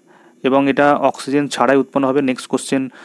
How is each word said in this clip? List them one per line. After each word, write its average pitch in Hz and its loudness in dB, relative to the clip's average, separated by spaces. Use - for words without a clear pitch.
এবং 135 2
এটা 143 2
অক্সিজেন 139 -2
ছাড়াই 131 2
উৎপন্ন 135 0
হবে। 135 0
নেক্সট 127 -4
কোশ্চেন, 131 -4